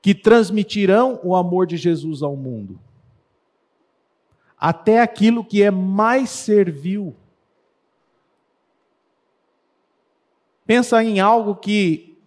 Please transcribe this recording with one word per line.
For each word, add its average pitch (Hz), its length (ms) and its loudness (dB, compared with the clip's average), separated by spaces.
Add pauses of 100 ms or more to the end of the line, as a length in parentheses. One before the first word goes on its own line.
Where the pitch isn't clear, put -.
que 196 160 2
transmitirão 214 1040 2
o 185 140 -2
amor 180 320 0
de 170 80 -6
Jesus 156 480 -4
ao 143 100 -6
mundo. 117 460 -12 (1800)
Até 190 420 0
aquilo 226 440 0
que 202 180 0
é 202 80 4
mais 202 600 0
servil. 185 840 -2 (3500)
Pensa 233 380 2
em 214 160 -2
algo 208 340 2
que 196 640 -4 (100)